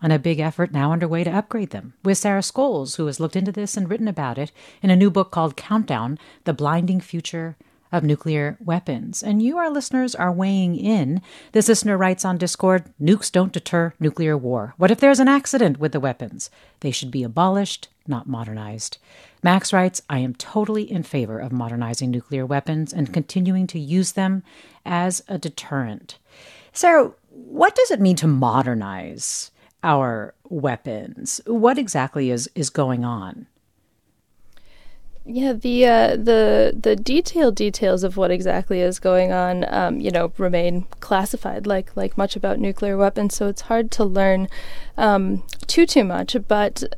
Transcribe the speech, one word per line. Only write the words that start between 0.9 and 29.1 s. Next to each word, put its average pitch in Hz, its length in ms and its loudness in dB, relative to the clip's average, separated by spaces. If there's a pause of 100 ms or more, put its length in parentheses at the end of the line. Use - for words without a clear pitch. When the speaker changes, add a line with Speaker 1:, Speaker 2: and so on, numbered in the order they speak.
Speaker 1:
underway 165 320 -2
to 170 60 -2
upgrade 208 400 -4
them, 104 240 -14 (100)
with 196 140 2
Sarah 196 240 0
Scoles, 190 540 -2
who 160 100 -2
has 143 140 -6
looked 160 160 -2
into 190 160 -2
this 208 260 -6
and 190 100 -2
written 220 200 -2
about 139 320 -4
it 147 120 -6 (300)
in 190 80 2
a 185 60 8
new 190 160 6
book 190 200 0
called 160 240 -2
Countdown, 147 600 -2 (280)
The 165 80 0
Blinding 170 460 0
Future 165 580 -10 (340)
of 170 120 0
Nuclear 147 560 0
Weapons. 170 640 -6
And 208 200 0
you, 269 160 0
our 330 120 -2
listeners, 254 460 -4
are 180 160 0
weighing 185 440 0
in. 185 460 0 (300)
This 214 160 2
listener 208 300 2
writes 185 280 0
on 185 120 -2
Discord, 180 480 2 (140)
"Nukes 175 320 2
don't 185 220 2
deter 170 460 -2
nuclear 156 360 0
war. 123 420 -2
What 180 120 4
if 226 100 4
there's 277 200 6
an 262 80 6
accident 254 520 2
with 151 120 -2
the 151 80 -2
weapons? 127 500 -6 (300)
They 143 120 -4
should 127 200 -6
be 131 120 -4
abolished, 185 680 0 (180)
not 135 200 -6
modernized." 110 680 -10 (460)
Max 180 280 2
writes, 185 380 2
"I 139 100 -2
am 127 140 -2
totally 214 580 -4
in 165 120 -4
favor 110 340 -4
of 123 140 -8
modernizing 120 580 -4
nuclear 127 380 -4
weapons 147 440 -4
and 147 220 -4
continuing 185 540 0
to 170 120 -8
use 170 340 -2
them 190 280 -2 (420)
as 175 440 -2
a 190 100 -6
deterrent." 131 800 -8 (560)
Sarah, 330 380 4 (180)
what 302 460 0
does 508 160 2
it 233 100 0
mean 185 160 4
to 160 100 0
modernize 117 1200 -2 (320)